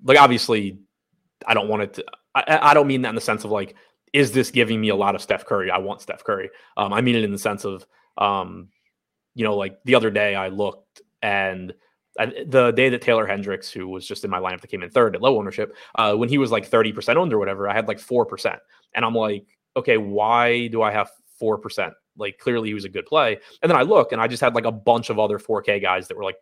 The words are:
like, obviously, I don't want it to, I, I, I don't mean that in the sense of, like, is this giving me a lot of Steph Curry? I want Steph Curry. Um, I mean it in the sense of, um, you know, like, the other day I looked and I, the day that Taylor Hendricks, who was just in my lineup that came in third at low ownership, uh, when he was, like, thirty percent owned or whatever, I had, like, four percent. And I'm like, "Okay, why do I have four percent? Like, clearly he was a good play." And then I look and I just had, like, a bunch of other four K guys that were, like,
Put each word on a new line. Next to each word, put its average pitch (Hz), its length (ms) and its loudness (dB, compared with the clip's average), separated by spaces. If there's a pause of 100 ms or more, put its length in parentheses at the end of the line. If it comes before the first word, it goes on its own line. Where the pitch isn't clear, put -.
like, 135 140 8
obviously, 110 600 4 (680)
I 113 80 2
don't 104 140 0
want 107 140 -2
it 98 120 -8
to, - 100 -12 (300)
I, 135 120 2
I, 156 240 6
I 143 40 8
don't 147 120 6
mean 131 160 0
that 117 80 -4
in 110 40 -6
the 113 60 -2
sense 107 240 -4
of, 104 60 -10
like, 101 240 -4 (380)
is 139 200 2
this 127 180 0
giving 113 300 2
me 107 80 0
a 98 80 0
lot 101 180 2
of 92 60 -6
Steph - 240 -4
Curry? 92 260 -2
I 90 80 2
want 98 220 -6
Steph - 240 -14
Curry. 98 260 -4 (260)
Um, 101 180 -2
I 113 80 2
mean 123 120 2
it 113 100 0
in 101 80 -4
the 101 60 -6
sense 101 260 -6
of, 98 220 -10 (300)
um, 92 520 -4 (680)
you 117 100 -4
know, 107 120 0
like, 98 280 -6
the 123 100 4
other 113 160 4
day 104 240 0
I 95 140 -4
looked 98 540 -8 (180)
and 95 540 -4 (440)
I, 110 80 0 (200)
the 127 240 4
day 123 180 2
that 123 140 -2
Taylor 113 240 2
Hendricks, 101 440 -6
who 92 160 -10
was 92 200 -12
just - 180 -10
in 101 60 -6
my 92 100 -2
lineup 92 220 -6
that - 60 -20
came 92 140 -10
in 87 80 -12
third 113 240 2
at - 60 -8
low 127 180 2
ownership, 104 380 -6 (200)
uh, 107 180 2
when 117 160 0
he 143 80 2
was, 127 120 0
like, 110 160 -2
thirty 110 260 2
percent 117 260 0
owned 170 140 0
or 110 60 2
whatever, 98 300 -4
I 101 60 -2
had, 110 120 -2
like, 104 120 -6
four 120 260 0
percent. - 360 -6 (340)
And 117 100 0
I'm 117 100 -2
like, 107 300 -2 (320)
"Okay, 120 220 2
why 117 720 0
do 113 120 -2
I 107 100 2
have 104 200 -2 (280)
four 107 200 -2
percent? 101 340 -8 (240)
Like, 101 220 -10
clearly 117 320 -2
he 107 40 -6
was 101 100 -10
a 98 40 -12
good 95 180 -10
play." 131 320 0 (240)
And 160 80 2
then 165 60 6
I 127 60 4
look 165 280 4
and 113 100 -2
I 113 60 2
just 117 140 -6
had, 120 140 2
like, 113 100 0
a 113 80 -2
bunch 117 380 0
of 107 100 -2
other 104 180 0
four 104 240 -4
K 101 160 0
guys 92 300 -2
that 92 80 -12
were, 101 80 -8
like, 95 180 -6